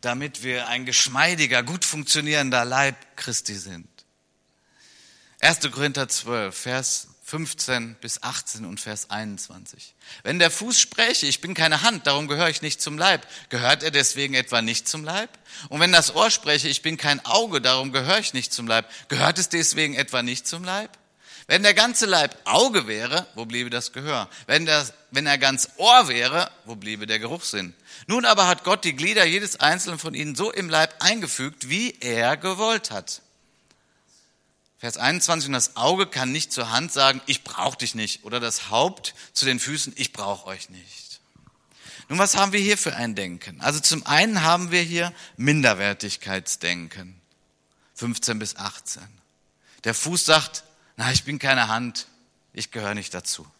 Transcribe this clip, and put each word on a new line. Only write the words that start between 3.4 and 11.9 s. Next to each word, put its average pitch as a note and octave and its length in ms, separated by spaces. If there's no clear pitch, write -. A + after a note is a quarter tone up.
sind. F2 340
Erste D3+ 300
Korinther C#3 360
zwölf, A2+ 480
Vers - 540
fünfzehn B2+ 800
bis - 200
achtzehn A2 440
und F#2 120
Vers G#2+ 300
einundzwanzig. - 840
„Wenn D3+ 160
der E3+ 120
Fuß A3+ 280
spräche, - 480
ich C#3 140
bin F3+ 140
keine D#3+ 260
Hand, G3+ 260